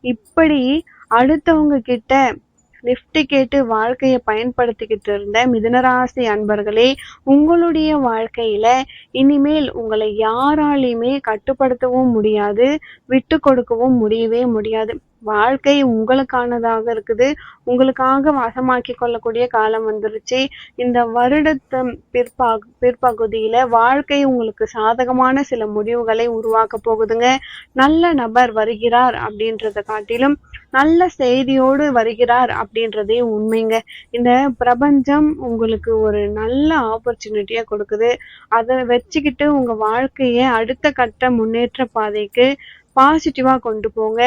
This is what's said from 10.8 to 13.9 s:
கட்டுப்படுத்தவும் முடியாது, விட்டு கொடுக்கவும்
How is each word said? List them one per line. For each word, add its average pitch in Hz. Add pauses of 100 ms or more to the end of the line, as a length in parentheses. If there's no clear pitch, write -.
கட்டுப்படுத்தவும் 254
முடியாது, 208 (460)
விட்டு 262
கொடுக்கவும் 247